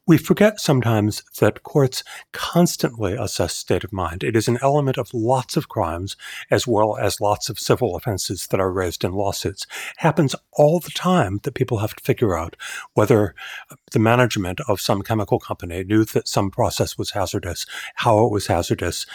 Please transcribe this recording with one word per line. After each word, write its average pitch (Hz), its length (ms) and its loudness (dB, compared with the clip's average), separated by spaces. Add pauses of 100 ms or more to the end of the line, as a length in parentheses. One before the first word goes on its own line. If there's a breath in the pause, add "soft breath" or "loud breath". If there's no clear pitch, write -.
we 160 100 8
forget 208 420 4
sometimes 110 640 2 (180)
that 107 220 2
courts 135 420 0 (300 loud breath)
constantly 117 800 0
assess 101 420 -2
state - 280 -2
of - 100 -10
mind. 90 300 -4
It 120 120 0
is 110 120 2
an 117 160 2
element 139 340 2
of - 160 -6
lots 123 420 0
of 160 140 -2
crimes, 90 480 -4 (320 loud breath)
as 104 160 2
well 110 320 2
as 107 240 -2
lots 104 260 0
of 107 120 -8
civil 104 360 0
offenses 95 520 -6
that 98 120 0
are 92 120 0
raised 90 320 -2
in 95 80 0
lawsuits. 98 560 -4 (240 loud breath)
It - 60 -20
happens 151 380 2 (180)
all 156 260 4
the - 100 -10
time 147 540 0
that 131 100 -8
people 120 240 -2
have 107 160 -2
to - 100 -18
figure 110 320 2
out 82 200 -6 (400 loud breath)
whether 107 400 4 (560 loud breath)
the 123 80 2
management 110 680 2
of 101 140 0
some 98 220 0
chemical 110 340 0
company 90 460 -8
knew 110 220 2
that - 220 -2
some 101 220 0
process - 480 -2
was 101 140 -8
hazardous, 95 560 -6 (300 loud breath)
how 110 280 4
it - 60 0
was 101 160 -2
hazardous, 87 680 -2